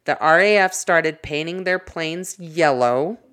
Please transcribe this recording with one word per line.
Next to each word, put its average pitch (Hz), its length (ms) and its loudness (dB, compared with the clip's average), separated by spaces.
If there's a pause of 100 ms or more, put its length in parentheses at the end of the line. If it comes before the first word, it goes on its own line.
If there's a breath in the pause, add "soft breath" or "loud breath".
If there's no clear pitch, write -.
The - 160 -2
R 160 180 4
A 208 200 4
F 185 140 2
started 160 500 -2
painting 165 420 -6
their 180 160 -2
planes 170 580 -10
yellow. 156 800 0 (140)